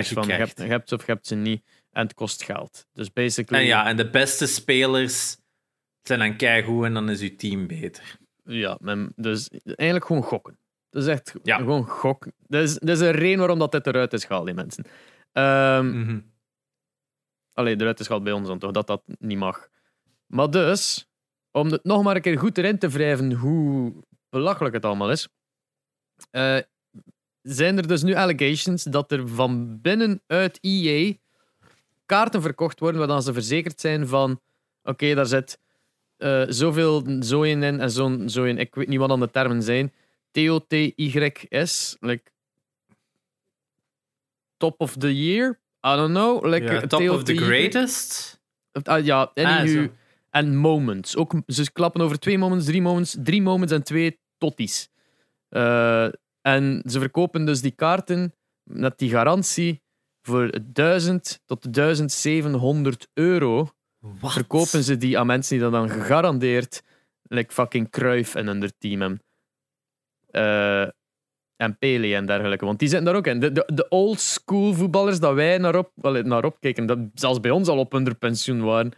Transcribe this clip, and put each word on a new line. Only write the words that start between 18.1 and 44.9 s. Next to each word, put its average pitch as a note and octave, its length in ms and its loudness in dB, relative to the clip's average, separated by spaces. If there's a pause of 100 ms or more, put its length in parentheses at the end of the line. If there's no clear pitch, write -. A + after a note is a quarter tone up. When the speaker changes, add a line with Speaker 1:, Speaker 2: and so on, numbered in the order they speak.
Speaker 2:
bij G#2 80 -2
ons G2+ 160 -4
dan F#2 100 -6
toch, G2 140 -6
dat G#2 140 -2
dat G2+ 160 -4 (160)
niet G#2 200 -6
mag. F#2+ 300 -6 (580)
Maar C#3+ 240 0
dus, F3+ 580 0 (420)
om D3+ 200 0
het D#3 140 -2
nog G3+ 180 2
maar G3 140 2
een F3 60 -2
keer E3 160 2
goed F#3 200 0
erin G3 200 0
te F#3 100 0
wrijven C#3 440 0
hoe C#3 600 0 (380)
belachelijk C#3+ 440 -2
het A2 100 -4
allemaal G2+ 260 0
is, D3+ 180 -2 (1000)
eh, C3+ 280 0 (840)
zijn D3 340 0
er F3+ 100 0
dus D#3+ 160 2
nu F#3 120 2
allegations E3+ 680 0
dat C#3+ 300 -2
er C3 160 -4
van A#2+ 520 -2
binnenuit F#3+ 800 0
E F3+ 500 0
A G3 40 -4 (920)
kaarten G#3 360 2
verkocht D#3 380 -4
worden D#3+ 180 0
waar D3+ 100 0
dan C#3+ 140 0
ze C3 100 -4
verzekerd C#3 480 -4
zijn D#3 280 -2
van, C3 320 0 (420)
oké, D3 320 0
daar C#3 120 2
zit, C3 320 -2 (580)
eh, C3+ 320 0
zoveel D3+ 540 2 (180)
zojen D3 420 2
in C#3+ 180 0
en B2 100 0
zo'n B2+ 380 -2
zojen, B2 300 -2
ik - 160 -4
weet - 140 -6
niet C#3 100 0
wat C3+ 100 2
dan C3 120 2
de A#2+ 100 0
termen B2 320 0
zijn, B2+ 300 0 (380)
T - 80 -4 (100)
O D#3+ 100 2
T - 140 -6 (240)
Y D3 360 0 (320)
S, - 360 -6
like, A#2+ 300 -4 (2250)
top D#3+ 240 -2
of C#3+ 160 -4